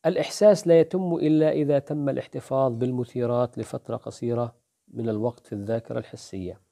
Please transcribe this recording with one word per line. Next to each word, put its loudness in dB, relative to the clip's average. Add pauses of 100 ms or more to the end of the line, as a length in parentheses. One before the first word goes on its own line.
الإحساس 4
لا 8
يتم 0
إلا 4
إذا 2
تم -4
الاحتفاظ -2
بالمثيرات -2
لفترة -8
قصيرة -6 (340)
من -6
الوقت -4
في -12
الذاكرة -6
الحسية. -12 (120)